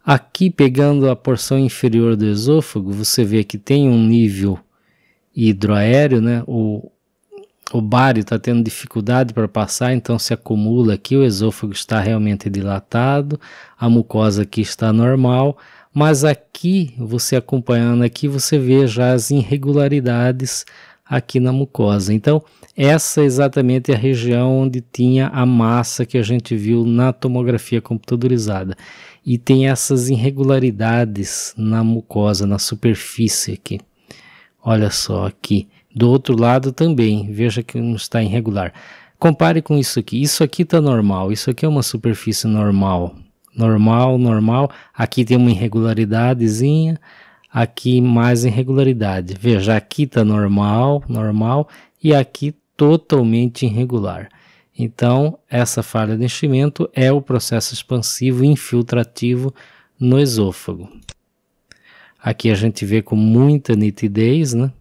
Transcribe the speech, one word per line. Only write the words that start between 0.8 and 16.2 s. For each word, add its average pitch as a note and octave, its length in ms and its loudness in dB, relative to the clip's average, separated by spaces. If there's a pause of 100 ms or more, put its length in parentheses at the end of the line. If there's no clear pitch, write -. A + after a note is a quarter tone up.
a B2+ 80 0
porção C3+ 440 -2
inferior A#2 560 2
do G#2+ 100 0
esôfago, G#2+ 680 0
você G#2+ 320 -2
vê G#2 200 0
que G2+ 160 -8
tem C#3 280 2
um A#2 200 4
nível G2+ 500 2 (800)
hidroaéreo, A2 840 2
né? A#2 280 0
O, G#2+ 420 -4 (840)
o B2 80 -2
bário A#2 440 2
tá A2 160 -4
tendo A#2+ 240 0
dificuldade A2+ 720 -4
para A2 120 -2
passar, B2 460 -4
então A#2+ 240 -2
se - 160 -4
acumula A2 640 0
aqui, C3 200 -4
o C#3 80 4
esôfago G#2 500 -2
está - 260 -4
realmente G#2+ 500 -2
dilatado, A#2+ 920 -2 (380)
a A#2+ 100 -2
mucosa G#2+ 560 0
aqui G#2+ 180 -6
está A2 300 -2
normal, B2+ 680 0 (340)
mas D3 300 2